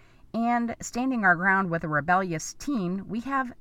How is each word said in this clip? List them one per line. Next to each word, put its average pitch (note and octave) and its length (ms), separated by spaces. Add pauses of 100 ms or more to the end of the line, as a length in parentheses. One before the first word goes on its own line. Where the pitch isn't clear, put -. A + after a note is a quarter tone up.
(340)
and A#3 480
standing B3 420
our F3+ 120
ground F#3+ 340
with E3 140
a E3 60
rebellious D#3+ 640
teen, G3 540
we F#3+ 140
have C4 400